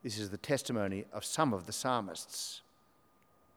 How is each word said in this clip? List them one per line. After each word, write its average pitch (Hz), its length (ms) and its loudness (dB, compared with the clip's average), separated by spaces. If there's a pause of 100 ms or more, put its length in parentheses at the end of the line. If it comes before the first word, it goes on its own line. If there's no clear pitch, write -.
This 107 160 -2
is 101 100 -2
the 98 80 -4
testimony 107 720 2
of 113 120 -6
some 151 280 4
of 92 140 0
the 104 60 -6
psalmists - 880 -2 (960)